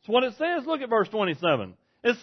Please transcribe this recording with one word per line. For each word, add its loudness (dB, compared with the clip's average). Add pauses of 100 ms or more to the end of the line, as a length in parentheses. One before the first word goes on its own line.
That's -14
what 4
it -2
says. -2
Look -2
at -8
verse 2
twenty-seven. -2 (280)
It 2